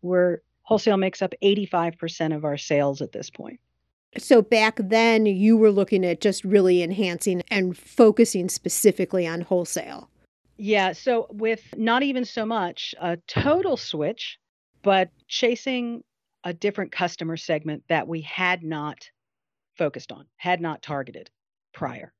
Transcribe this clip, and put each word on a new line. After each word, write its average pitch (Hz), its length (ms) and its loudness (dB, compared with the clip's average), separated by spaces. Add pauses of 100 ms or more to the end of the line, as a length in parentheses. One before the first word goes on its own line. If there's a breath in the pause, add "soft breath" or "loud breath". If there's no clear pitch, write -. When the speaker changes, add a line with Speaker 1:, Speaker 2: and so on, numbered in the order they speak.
Speaker 1:
where 180 400 2 (200)
wholesale 208 360 2
makes 190 240 -2
up 185 180 -4
eighty-five 185 580 0
percent 165 360 -4
of 151 100 -8
our 147 140 -2
sales 143 420 0
at 143 120 -8
this - 180 -12
point. - 280 -18 (600)
Speaker 2:
So 240 240 6
back 220 340 2
then, 220 480 2
you 208 320 4
were 220 140 8
looking 196 340 2
at 175 160 -2
just 196 240 0
really 185 380 4
enhancing 180 680 -2
and 185 280 -2
focusing 208 720 4
specifically 185 760 0
on 170 140 -6
wholesale. - 680 -4 (460)
Speaker 1:
Yeah, 202 360 0
so 233 380 -2
with 220 320 -2 (140)
not 226 260 2
even 254 220 -2
so 226 200 -6
much 214 560 -6
a 175 160 -2 (120)
total 339 500 0
switch, - 600 -6 (440)
but 190 280 2 (160)
chasing 240 760 -2 (420)
a 180 80 -8
different 196 400 -6
customer 170 440 -4
segment 156 520 -4
that 156 200 0
we 165 120 -6
had 180 420 -4
not 151 460 -10 (680)
focused - 340 -4
on, - 140 -20 (100)
had 180 240 -2
not 165 220 -6
targeted 139 480 -10 (420)
prior. 120 480 -10